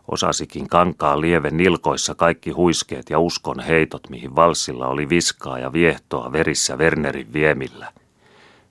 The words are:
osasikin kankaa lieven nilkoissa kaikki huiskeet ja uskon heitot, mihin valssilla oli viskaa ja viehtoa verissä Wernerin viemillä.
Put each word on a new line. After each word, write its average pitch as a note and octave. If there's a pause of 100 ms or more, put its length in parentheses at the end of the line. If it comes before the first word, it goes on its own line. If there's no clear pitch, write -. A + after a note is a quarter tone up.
osasikin D#2+
kankaa D#2
lieven D#2+
nilkoissa D#2+
kaikki E2+
huiskeet D#2+
ja D#2
uskon D2+
heitot, D#2+
mihin C2+
valssilla D2
oli C#2
viskaa C#2
ja C2
viehtoa D2
verissä D2
Wernerin D#2
viemillä. D2+ (800)